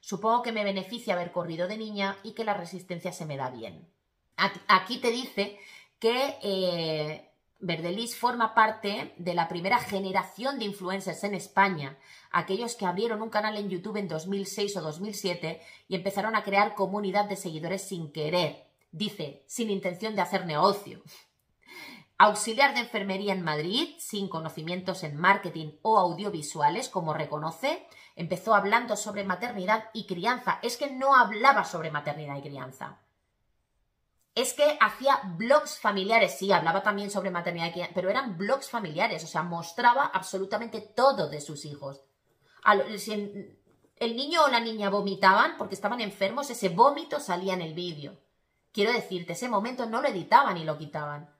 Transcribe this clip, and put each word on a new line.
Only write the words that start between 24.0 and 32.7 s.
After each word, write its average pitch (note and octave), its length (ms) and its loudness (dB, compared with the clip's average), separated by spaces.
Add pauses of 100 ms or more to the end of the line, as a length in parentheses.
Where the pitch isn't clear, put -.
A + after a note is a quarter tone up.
sin G3 280 -6
conocimientos E3+ 760 -6
en C#3+ 120 -6
marketing E3 680 2
o A3 160 6
audiovisuales, F3 920 0
como D#3+ 260 -2
reconoce, D#3 720 -4 (300)
empezó F3+ 400 2
hablando G#3+ 400 2
sobre G3+ 260 -6
maternidad G#3 720 -2
y G#3+ 140 -8
crianza. G3 560 -2
Es A#3 140 -4
que C#4+ 140 -4
no C4+ 240 4
hablaba A3+ 500 6
sobre D#3+ 280 -6
maternidad D3 460 -4
y C#3 40 -8
crianza. C3+ 560 -12 (1400)